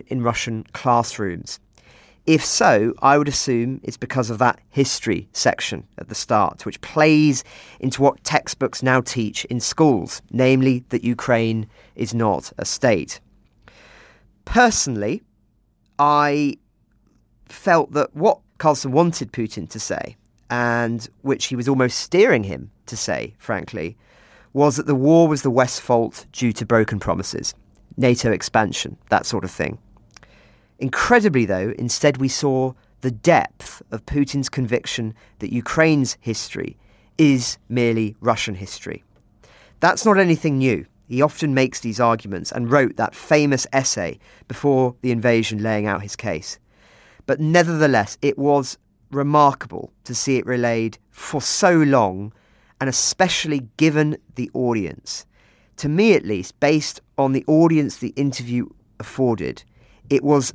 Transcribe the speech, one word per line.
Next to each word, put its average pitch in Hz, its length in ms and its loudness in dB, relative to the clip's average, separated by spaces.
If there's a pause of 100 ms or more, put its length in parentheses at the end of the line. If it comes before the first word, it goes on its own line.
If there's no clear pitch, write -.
in 127 160 -4
Russian 117 400 -4 (100)
classrooms. 110 840 -2 (640)
If 160 200 2
so, 117 560 2
I 143 160 6
would 147 100 2
assume 131 560 -2
it's - 140 -10
because 123 320 -4
of 113 100 -6
that 123 200 2 (100)
history 113 640 -2
section - 520 -4 (120)
at - 120 -16
the 110 60 -12
start, - 500 -2
which - 160 -12
plays 151 640 2 (360)
into 131 220 -4
what 139 220 2
textbooks - 580 -4
now 131 200 2
teach - 440 -6
in 120 140 -6
schools, 127 640 0 (100)
namely 131 580 2
that 117 140 -2
Ukraine 113 640 0 (280)
is 110 180 -6
not 110 440 0
a 85 80 -8
state. - 540 -2 (1300)
Personally, 139 760 2 (760)
I 147 600 2 (920)
felt 165 420 2
that 143 240 -2
what 170 240 0 (180)
Carlson 143 360 0
wanted 165 400 0
Putin 110 360 -6
to 110 100 -12
say, - 360 -8 (340)
and 120 600 -2 (120)
which - 260 -2
he 131 100 -4
was 120 100 -4
almost 131 320 0
steering 175 440 2
him 76 280 -10 (140)
to - 100 -12
say, 71 420 -6
frankly, 92 600 -8 (560)
was 143 240 2
that 151 100 -4
the 143 80 2
war 156 320 6
was 151 140 0
the 135 100 0
West's 123 280 2
fault - 520 -2
due 117 220 0
to 107 120 -6
broken 110 340 2
promises, - 540 -4 (440)
nato 123 340 2
expansion, - 640 -2 (120)
that 104 160 0
sort 95 180 -4
of 92 80 -10
thing. 73 260 -6 (1000)
Incredibly, 143 680 2
though, 95 320 -2
instead 131 400 0
we 131 120 0
saw 131 440 -2 (280)
the 131 100 -2
depth - 800 0
of 110 140 -10
Putin's 143 440 -2
conviction 117 640 -4 (260)
that - 140 -8
Ukraine's 147 680 2
history - 560 -8 (400)
is 139 400 4 (100)
merely 113 540 0
Russian 110 340 -2
history. - 480 -14 (800)
That's - 240 2
not 208 120 6
anything 165 400 2
new. 123 280 0 (220)
He 123 140 -2
often 147 340 0
makes 131 240 0
these 113 200 -6
arguments 107 520 -2
and 117 200 -4
wrote 135 260 2
that - 180 -2
famous 147 580 2
essay 117 460 -2 (280)
before 131 540 0
the 127 100 0
invasion 113 500 0
laying 107 260 -2
out 98 160 -4
his 101 120 -14
case. - 440 -8 (640)
But 139 140 -2
nevertheless, 156 800 2
it 143 160 0
was 143 400 0 (340)
remarkable 143 800 0 (120)
to 123 100 -12
see 131 240 0
it - 80 -2
relayed 117 540 -2 (100)
for - 320 -8
so - 360 2
long, 110 540 2 (480)
and 135 80 -2
especially 143 880 -2
given 151 420 2 (180)
the 123 180 -8
audience. 113 720 -4 (520)
To 147 120 -4
me, 196 240 4
at - 120 2
least, 98 340 -6
based 147 420 0 (160)
on 135 160 2
the 135 140 -2
audience 156 500 2
the 123 120 -8
interview 123 580 -4 (320)
afforded, 110 640 -4 (480)
it 135 120 2
was 143 320 2